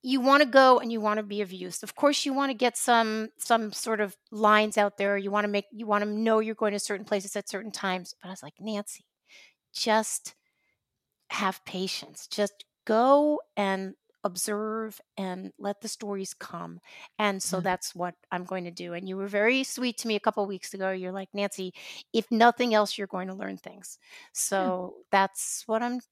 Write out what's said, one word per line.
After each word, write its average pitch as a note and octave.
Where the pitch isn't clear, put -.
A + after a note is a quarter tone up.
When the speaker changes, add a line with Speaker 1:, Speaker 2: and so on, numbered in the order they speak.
Speaker 1:
you B3+
wanna C#4
go C4
and A#3
you A3+
wanna G#3+
be G3+
of F3+
use. F3+
Of -
course, D4
you C4+
wanna C4+
get A#3
some, A3
some A3+
sort A3
of F#3+
lines G#3+
out G3+
there. G3+
You G3
wanna G#3
make, G3+
you A3
wanna G#3
know A3
you're A3
going G#3
to G3+
certain G3
places G3+
at G3
certain G#3
times. F#3
But F3+
I F#3
was -
like, -
"Nancy, G#3
just -
have G3
patience. -
Just -
go C#4+
and F#3+
observe G#3+
and F#3+
let G3+
the A3
stories G3+
come." E3+
And G3+
so F#3
Speaker 2:
Yeah. -
Speaker 1:
that's F#3
what F3
I'm F3+
going F3+
to F3
do. F3
And F#3+
you F#3+
were G3
very A3+
sweet B3
to A#3
me G#3+
a G3+
couple G#3
weeks G3
ago. F#3+
You're F#3
like, F#3+
"Nancy, G3
if A3+
nothing A#3
else, G#3
you're G3+
going F#3
to F#3+
learn F#3+
things." -
Speaker 2:
Yeah. F#3
Speaker 1:
So F3+
that's -
what A3
I'm B3